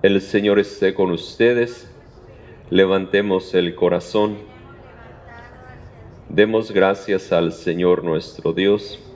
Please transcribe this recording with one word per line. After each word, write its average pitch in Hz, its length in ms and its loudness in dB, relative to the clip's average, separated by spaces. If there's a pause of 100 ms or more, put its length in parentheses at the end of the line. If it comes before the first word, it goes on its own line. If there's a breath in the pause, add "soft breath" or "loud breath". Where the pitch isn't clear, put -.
El 98 220 4
Señor 101 360 2
esté 98 360 -2
con 92 160 0
ustedes. 117 800 -2 (800 loud breath)
Levantemos 95 840 0
el 87 200 0
corazón. 104 600 -2 (1900)
Demos 110 420 2
gracias 98 580 0
al 85 220 2
Señor 90 520 0
nuestro 82 500 -4
Dios. 98 460 -2 (160)